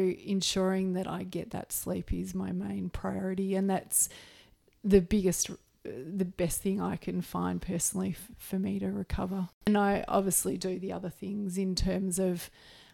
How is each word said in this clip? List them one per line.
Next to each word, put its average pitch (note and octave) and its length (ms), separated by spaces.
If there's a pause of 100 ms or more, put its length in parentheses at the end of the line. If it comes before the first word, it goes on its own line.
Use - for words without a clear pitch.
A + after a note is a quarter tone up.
(240)
ensuring F#3+ 680
that F3+ 120
I E3+ 180
get F3 260
that - 220
sleep F3+ 400
is F3+ 220
my F#3 180
main G3 360
priority, F#3+ 680
and G3 140
that's - 400 (760)
the G3 180
biggest, F#3 500 (340)
the F3 400
best F3+ 380
thing G3 180
I F3+ 160
can F3+ 240
find F3+ 400
personally F#3 560
f-, - 220
for - 200
me G3 200
to F#3+ 120
recover. F#3+ 580 (180)
And G#3 100
I G3+ 320
obviously F#3+ 480
do F#3 220
the F#3+ 140
other F3 180
things G3 480
in F#3+ 160
terms F#3 440
of, F3+ 300 (460)